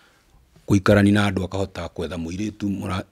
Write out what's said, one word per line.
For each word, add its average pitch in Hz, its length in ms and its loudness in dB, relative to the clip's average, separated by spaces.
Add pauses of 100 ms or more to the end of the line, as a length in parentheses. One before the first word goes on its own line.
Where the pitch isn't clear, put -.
(680)
gũikarania 101 460 4
na 104 160 2
andũ, 95 160 -4
akahota 90 440 -8
kwetha 82 260 -10
mũirĩtu 90 500 -8 (140)
mũra-, 98 320 -6